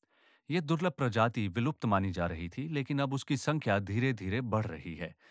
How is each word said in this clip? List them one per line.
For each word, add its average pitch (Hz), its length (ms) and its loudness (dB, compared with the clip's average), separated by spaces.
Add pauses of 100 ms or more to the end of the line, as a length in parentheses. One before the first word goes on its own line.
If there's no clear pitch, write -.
(500)
ये 175 100 2
दुर्लभ 165 320 2
प्रजाति 113 560 2
विलुप्त 117 360 -2
मानी 98 260 4
जा 87 160 0
रही 85 220 -4
थी, 139 200 -8
लेकिन 143 300 -2
अब 139 160 0
उसकी 139 220 -2
संख्या 131 420 2
धीरे-धीरे 107 640 0
बढ़ 110 260 0
रही 80 280 -8
है। 80 220 -10 (140)